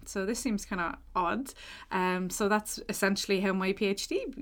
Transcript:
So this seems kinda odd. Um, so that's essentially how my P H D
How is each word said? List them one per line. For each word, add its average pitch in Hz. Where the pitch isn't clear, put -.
So 190
this 226
seems 208
kinda 175
odd. 208
Um, 185
so 202
that's 214
essentially 196
how 190
my 190
P 196
H 196
D 480